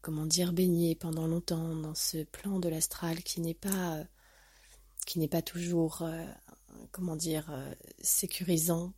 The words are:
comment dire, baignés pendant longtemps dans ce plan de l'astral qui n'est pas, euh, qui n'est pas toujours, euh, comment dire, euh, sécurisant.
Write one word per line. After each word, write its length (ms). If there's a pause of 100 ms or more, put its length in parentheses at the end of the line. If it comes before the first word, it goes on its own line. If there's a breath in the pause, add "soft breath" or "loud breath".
comment 240
dire, 280
baignés 420
pendant 320
longtemps 480
dans 200
ce 280
plan 340
de 120
l'astral 520
qui 200
n'est 120
pas, 440
euh, 60 (1000 soft breath)
qui 140
n'est 80
pas 140
toujours, 640
euh, 220 (680)
comment 240
dire, 340
euh, 220 (260)
sécurisant. 1000